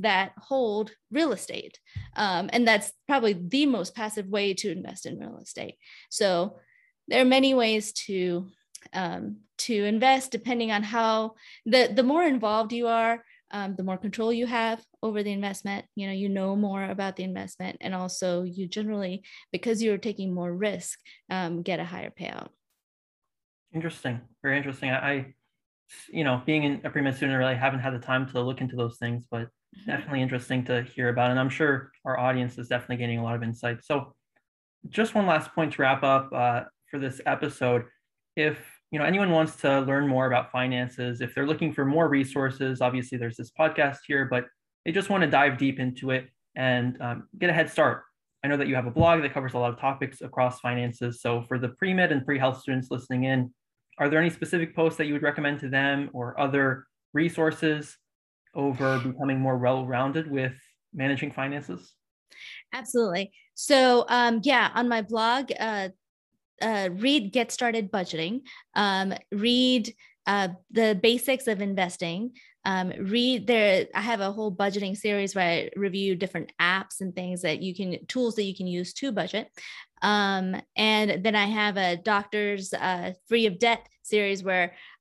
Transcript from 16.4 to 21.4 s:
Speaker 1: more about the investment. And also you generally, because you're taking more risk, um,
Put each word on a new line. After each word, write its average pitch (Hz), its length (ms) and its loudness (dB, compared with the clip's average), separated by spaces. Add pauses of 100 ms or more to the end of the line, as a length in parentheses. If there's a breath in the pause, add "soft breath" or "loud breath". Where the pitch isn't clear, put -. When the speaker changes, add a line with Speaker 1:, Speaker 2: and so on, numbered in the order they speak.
Speaker 1:
more 196 280 0
about 190 320 -4
the 180 80 -8
investment. 185 560 -8
And 190 160 -6
also 180 480 -2
you 180 240 -6
generally, 202 560 -6 (280 loud breath)
because 220 300 -2
you're 214 160 2
taking 196 360 -4
more 175 200 -2
risk, 185 460 -4 (300 loud breath)
um, 175 320 -4